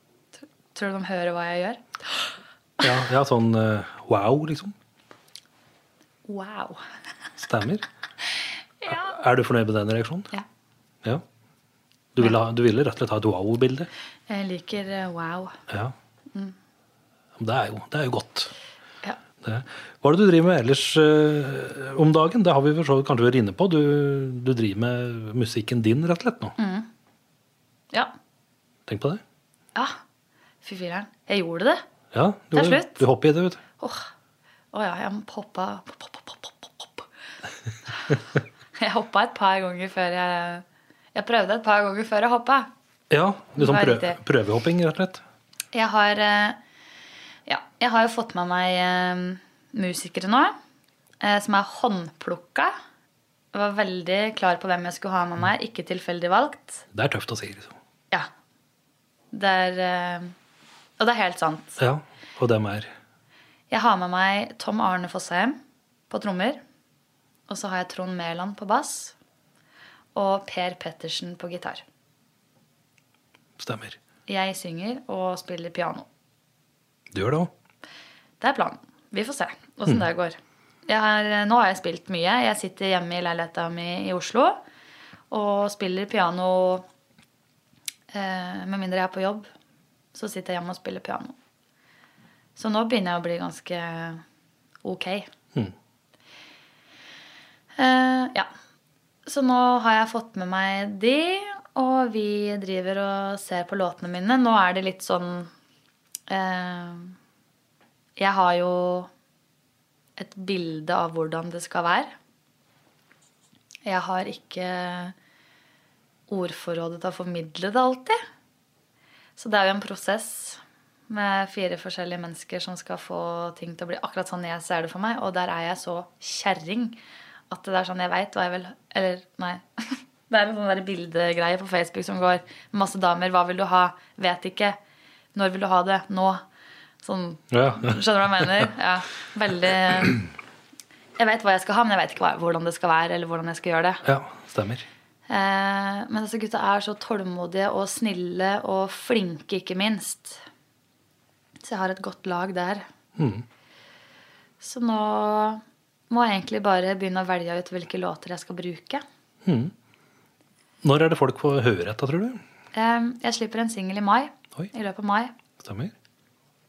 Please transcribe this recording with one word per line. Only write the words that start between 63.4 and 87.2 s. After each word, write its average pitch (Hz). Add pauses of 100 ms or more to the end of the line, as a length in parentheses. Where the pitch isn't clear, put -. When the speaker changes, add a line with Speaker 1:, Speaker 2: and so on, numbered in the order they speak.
Speaker 1:
Jeg 220
har 226
med 180
meg 196 (100)
Tom 214
Arne 180
Fossheim 190 (540)
på 214
trommer, 202 (920)
og 196
så 202
har 180
jeg 180
Trond 185
Mæland 175
på 202
bass, - (1000)
og 196
Per 180
Pettersen 165
på 175
gitar. - (1800)
Speaker 2:
Stemmer. - (340)
Speaker 1:
Jeg 190
synger 185
og 185
spiller 170
piano. 170 (1080)
Speaker 2:
Du 101
gjør 123
det 156
også. - (500)
Speaker 1:
Det 226
er 277
planen. - (360)
Vi 202
får 269
se 185 (300)
hvordan 208
Speaker 2:
Mm. 226
Speaker 1:
det 170
går. 170 (540)
Jeg 220
har, 208
nå 214
har 220
jeg 190
spilt 175
mye. 175 (120)
Jeg 214
sitter 196
hjemme 175
i 175
leiligheta 170
mi 175
i 185
Oslo 180 (880)
og 202
spiller 190
piano, 185 (1300)